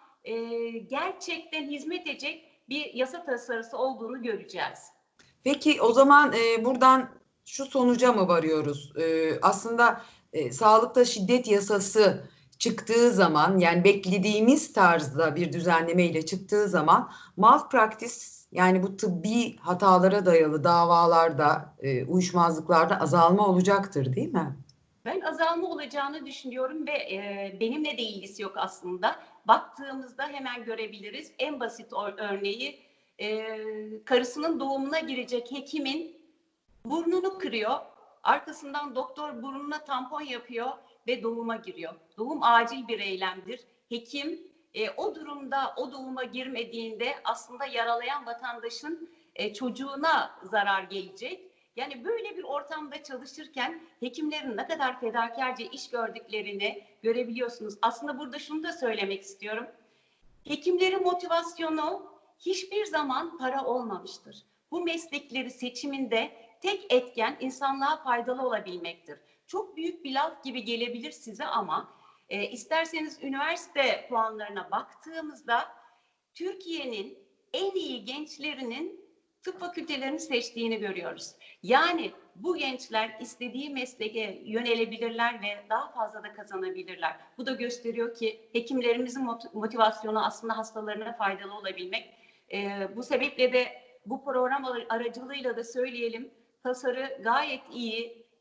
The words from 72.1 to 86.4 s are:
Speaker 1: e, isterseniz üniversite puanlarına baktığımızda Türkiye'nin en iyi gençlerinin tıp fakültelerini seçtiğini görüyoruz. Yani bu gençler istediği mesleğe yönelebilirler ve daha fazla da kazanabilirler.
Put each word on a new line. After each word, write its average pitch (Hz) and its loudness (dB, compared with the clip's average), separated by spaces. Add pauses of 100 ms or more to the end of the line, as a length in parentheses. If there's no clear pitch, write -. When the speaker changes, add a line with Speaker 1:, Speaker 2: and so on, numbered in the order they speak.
Speaker 1:
e, 208 -6
isterseniz 320 -4
üniversite 277 -2
puanlarına 214 -4
baktığımızda 277 -4 (680)
Türkiye'nin 320 -8 (340)
en 381 -2
iyi 277 -6
gençlerinin 277 -8 (420)
tıp - -10
fakültelerini 302 -6
seçtiğini 233 -4
görüyoruz. 175 -8 (280)
Yani 277 2 (240)
bu 320 -4
gençler 226 -4
istediği 247 -10
mesleğe 220 -8
yönelebilirler 233 -2
ve 208 -8
daha 269 -2
fazla 214 -8
da 208 -14
kazanabilirler. 185 -8 (220)